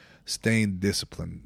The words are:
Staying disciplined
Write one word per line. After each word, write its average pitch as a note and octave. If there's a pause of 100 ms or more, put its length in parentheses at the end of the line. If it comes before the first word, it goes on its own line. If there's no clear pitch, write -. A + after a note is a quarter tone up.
(260)
Staying A2
disciplined F2